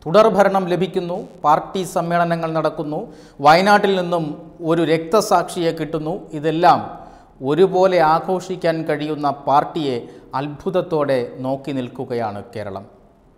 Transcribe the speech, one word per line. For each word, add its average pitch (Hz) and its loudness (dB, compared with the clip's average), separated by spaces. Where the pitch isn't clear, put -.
തുടർഭരണം 190 2
ലഭിക്കുന്നു, 180 -4
പാർട്ടി 170 0
സമ്മേളനങ്ങൾ 170 -2
നടക്കുന്നു, 156 -6
വയനാട്ടിൽ 190 4
നിന്നും 170 -4
ഒരു 165 2
രക്തസാക്ഷിയെ 175 2
കിട്ടുന്നു. 160 -6
ഇതെല്ലാം 156 4
ഒരുപോലെ 185 4
ആഘോഷിക്കാൻ 170 -2
കഴിയുന്ന 147 -2
പാർട്ടിയെ 147 0
അത്ഭുതത്തോടെ 147 -2
നോക്കി 135 -4
നിൽക്കുകയാണ് 120 -6
കേരളം. 101 -10